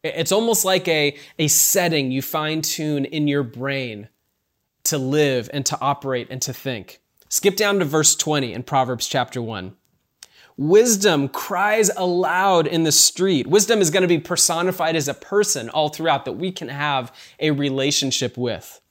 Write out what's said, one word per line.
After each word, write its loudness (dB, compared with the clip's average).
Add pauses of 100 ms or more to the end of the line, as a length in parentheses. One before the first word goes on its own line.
I-, -6
it's -2
almost 2
like 0
a, 0 (220)
a 0
setting 2
you -2
fine -4
tune -4
in -2
your 0
brain -8 (760)
to 0
live 0
and -4
to -2
operate -2
and -8
to -6
think. -8 (280)
Skip 0
down 2
to 2
verse 2
twenty -2
in -8
Proverbs -2
chapter -4
one. -10 (800)
"Wisdom 4
cries 0
aloud 2
in 0
the 2
street." 2
Wisdom 4
is 2
gonna 2
be 4
personified 0
as -2
a -4
person -2
all 0
throughout 0
that -6
we -4
can -10
have -4 (240)
a 0
relationship -2
with. -6 (100)